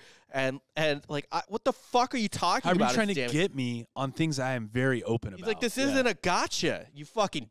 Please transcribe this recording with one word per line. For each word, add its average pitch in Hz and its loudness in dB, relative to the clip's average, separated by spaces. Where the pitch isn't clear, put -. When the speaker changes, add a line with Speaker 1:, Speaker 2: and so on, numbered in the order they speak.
Speaker 1:
And, 135 -2
and, 151 0
like, 143 -4
I, 165 -2
what 208 -6
the 262 2
fuck - 0
are 269 -2
you 208 0
talking 190 0
Speaker 2:
How 170 4
are - 4
you 180 4
Speaker 1:
about? 127 4
Speaker 2:
trying 220 2
Speaker 1:
It's 196 0
Speaker 2:
to 123 0
Speaker 1:
damn 120 -2
Speaker 2:
get 160 0
me 120 -4
on 135 -2
things 156 0
I 131 -2
am 110 -4
very 127 2
open 113 -2
Speaker 1:
He's 90 -14
Speaker 2:
about? 185 -6
Speaker 1:
like, 214 -2
"This 240 -2
Speaker 2:
Yeah. 269 2
Speaker 1:
isn't 269 4
a 202 0
gotcha, 175 0
you 143 -14
fucking 165 -2